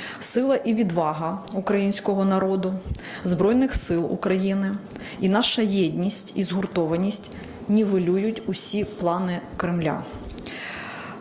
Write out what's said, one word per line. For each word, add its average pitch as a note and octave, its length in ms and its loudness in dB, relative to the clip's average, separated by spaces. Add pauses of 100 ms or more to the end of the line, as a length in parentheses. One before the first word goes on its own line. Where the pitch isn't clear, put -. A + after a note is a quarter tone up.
(200)
Сила C4 360 2
і A#3 180 0
відвага E3 640 0 (140)
українського G3 720 0
народу, F#3+ 500 2 (500)
Збройних G#3+ 500 4
сил E3+ 380 0
України F#3+ 600 0 (480)
і F#3+ 80 4
наша A3 340 4
єдність F#3+ 720 0
і G3 80 0
згуртованість F3+ 880 0 (380)
нівелюють G3+ 800 4
усі G3+ 380 -2
плани F3 560 0 (160)
Кремля. E3 460 0 (1200)